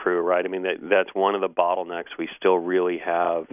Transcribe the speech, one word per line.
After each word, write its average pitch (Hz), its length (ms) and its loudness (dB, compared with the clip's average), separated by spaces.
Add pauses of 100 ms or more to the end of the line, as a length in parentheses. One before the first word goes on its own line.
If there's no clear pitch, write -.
true, 90 180 2
right? 90 240 2
I 92 40 -4
mean, 92 160 -4
that, 90 180 -2
that's 92 320 0
one 98 220 2
of 95 40 -4
the 92 80 0
bottlenecks 87 720 -2
we 82 180 -6
still 92 220 4
really 90 400 0
have 85 540 0